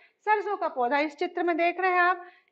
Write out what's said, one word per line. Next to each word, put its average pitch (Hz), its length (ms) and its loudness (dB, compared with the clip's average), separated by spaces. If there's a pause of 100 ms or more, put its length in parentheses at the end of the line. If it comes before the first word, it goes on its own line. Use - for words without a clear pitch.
(280)
सरसों 415 300 0
का 359 120 -4
पौधा 262 300 0
इस 302 160 -2
चित्र 349 280 -4
में 339 140 0
देख 349 220 0
रहे 370 120 2
हैं 359 100 4
आप, 359 280 0 (220)